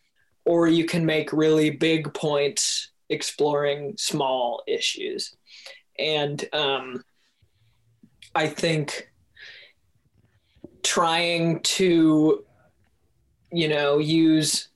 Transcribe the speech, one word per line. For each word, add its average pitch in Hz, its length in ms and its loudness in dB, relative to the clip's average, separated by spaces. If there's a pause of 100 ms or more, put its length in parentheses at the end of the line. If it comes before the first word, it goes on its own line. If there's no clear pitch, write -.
(480)
or 170 200 4
you 165 200 4
can 165 180 0
make 156 300 0
really 156 340 4
big 156 460 0
points - 760 -2 (220)
exploring 147 880 -2
small 131 680 -2
issues. - 680 -6 (640)
And, 147 440 -4 (120)
um, 131 500 -4 (1300)
I 156 120 0
think 156 640 -4 (1700)
trying 170 800 0
to, 160 840 4 (1040)
you 165 180 0
know, 147 300 2
use 156 760 2